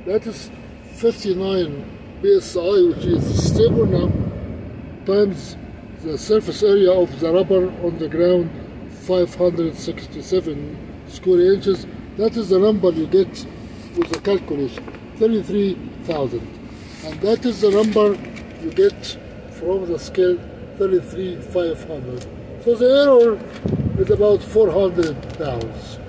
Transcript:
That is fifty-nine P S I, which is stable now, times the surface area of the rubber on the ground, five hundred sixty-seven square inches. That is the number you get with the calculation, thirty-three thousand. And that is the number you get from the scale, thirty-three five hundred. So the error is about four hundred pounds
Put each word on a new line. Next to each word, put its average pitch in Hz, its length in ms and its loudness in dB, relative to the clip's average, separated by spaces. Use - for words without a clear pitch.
That 214 220 -2
is - 240 -12
fifty-nine 190 880 -2
P 196 160 6
S - 200 -2
I, 175 40 2
which 180 460 4
is - 480 2
stable - 320 4
now, - 240 2
times 196 500 0
the 156 160 -6
surface 208 440 0
area 196 300 6
of 170 280 2
the 165 120 2
rubber 185 380 4
on 160 160 -2
the 156 100 -4
ground, 170 420 2
five 180 280 2
hundred 170 400 0
sixty-seven 156 1000 -6
square 185 460 4
inches. 190 320 -2
That 220 200 0
is 202 140 -4
the 190 80 6
number 196 320 4
you 160 160 -2
get 185 220 4
with 339 160 -2
the - 80 -6
calculation, 151 640 -4
thirty-three 202 640 0
thousand. 156 420 -4
And 156 180 -12
that 226 240 0
is 202 160 0
the 208 80 6
number 208 480 4
you 160 100 -4
get - 440 2
from 185 380 -4
the 160 80 -2
scale, 180 400 2
thirty-three 185 640 -2
five 170 460 -2
hundred. 127 400 -10
So 233 100 4
the 240 120 4
error 254 520 8
is 185 100 2
about 202 320 4
four 214 280 4
hundred 175 460 0
pounds 117 600 -8